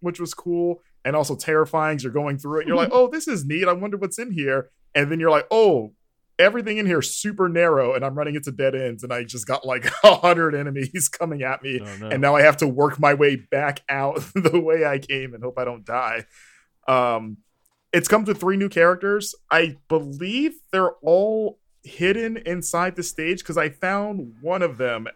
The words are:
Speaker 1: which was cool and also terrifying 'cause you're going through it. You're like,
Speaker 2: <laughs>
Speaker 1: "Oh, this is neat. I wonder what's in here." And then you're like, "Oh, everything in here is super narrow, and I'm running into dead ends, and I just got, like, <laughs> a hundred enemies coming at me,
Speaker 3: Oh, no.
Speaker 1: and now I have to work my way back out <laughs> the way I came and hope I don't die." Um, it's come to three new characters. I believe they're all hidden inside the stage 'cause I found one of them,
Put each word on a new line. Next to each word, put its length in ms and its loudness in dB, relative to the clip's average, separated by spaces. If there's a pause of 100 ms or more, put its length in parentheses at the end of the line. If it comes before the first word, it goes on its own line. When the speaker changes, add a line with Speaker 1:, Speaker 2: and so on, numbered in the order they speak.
Speaker 1:
which 200 -6
was 140 -8
cool 480 -2 (240)
and 100 0
also 180 0
terrifying 640 0
'cause 80 -8
you're 80 -6
going 240 -2
through 240 -4
it. 60 -4
You're 100 0
like, 140 2
Speaker 2:
<laughs> 20 -6
Speaker 1:
"Oh, 160 6
this 180 -6
is 200 -4
neat. 200 -2
I 60 4
wonder 240 -4
what's 220 -6
in 120 -8
here." 400 -4 (240)
And 160 2
then 100 -2
you're 100 4
like, 200 4
"Oh, 440 4 (440)
everything 380 4
in 80 -2
here 140 2
is 180 -4
super 320 0
narrow, 460 2
and 100 -4
I'm 100 -4
running 200 -4
into 180 -8
dead 220 0
ends, 280 -6
and 100 -10
I 120 -6
just 220 -12
got, 180 -4
like, 220 -4
<laughs> 180 -2
a 120 10
hundred 380 2
enemies 540 -4
coming 340 -6
at 200 -6
me, 180 -6
Speaker 3:
Oh, 160 -12
no. 140 -12
Speaker 1:
and 100 -2
now 160 4
I 60 6
have 160 8
to 100 2
work 320 0
my 140 6
way 220 4
back 520 -4
out 280 -2
<laughs> 180 -10
the 260 2
way 240 2
I 140 0
came 340 -6
and 100 -16
hope 160 -8
I 60 -4
don't 220 -10
die." 400 -4 (600)
Um, 520 0 (540)
it's 160 2
come 180 4
to 80 0
three 240 -2
new 100 0
characters. 640 0 (160)
I 280 2 (100)
believe 680 -2 (160)
they're 200 2 (100)
all 560 0 (240)
hidden 540 -2
inside 580 -4
the 80 -8
stage 400 -6
'cause 140 -6
I 140 0
found 720 -6
one 180 -2
of 160 -2
them, 400 -4